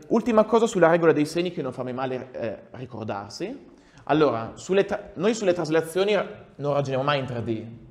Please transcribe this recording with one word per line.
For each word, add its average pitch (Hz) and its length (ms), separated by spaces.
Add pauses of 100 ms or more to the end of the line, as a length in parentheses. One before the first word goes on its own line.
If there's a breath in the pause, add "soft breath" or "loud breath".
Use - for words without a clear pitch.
ultima 220 380
cosa 226 220
sulla 170 220
regola 165 220
dei 147 140
segni 175 260
che 160 100
non 131 120
fa 131 100
mai 123 100
male, 127 380
eh, 101 280 (120)
ricordarsi. 110 1000 (340 loud breath)
Allora, 127 460
sulle 196 320
tra-, - 300
noi 202 180
sulle 208 180
traslazioni 175 640 (440)
non 143 160
ragioniamo 135 300
mai 143 160
in 127 60
tre 117 180
D, 110 220 (260)